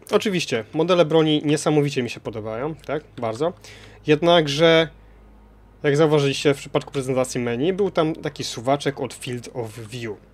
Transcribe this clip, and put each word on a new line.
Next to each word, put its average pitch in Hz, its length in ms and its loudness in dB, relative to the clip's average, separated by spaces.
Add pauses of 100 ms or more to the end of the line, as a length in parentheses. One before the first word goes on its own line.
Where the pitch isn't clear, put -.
(100)
Oczywiście, 180 540 0 (100)
modele 175 300 4
broni 156 400 2
niesamowicie 147 580 2
mi 113 80 -6
się - 100 -14
podobają, 113 540 -8
tak? 151 280 -8 (140)
Bardzo. 120 360 -4 (540)
Jednakże, 160 840 4 (920)
jak 143 140 2
zauważyliście 147 580 2
w - 20 -6
przypadku - 360 -4
prezentacji 127 480 -2
menu, 120 320 -2
był 185 180 -2
tam 160 240 0
taki 143 300 -8
suwaczek 135 560 -4
od 123 140 -8
Field 123 400 -10
of 113 240 -10
View. 113 380 -12 (180)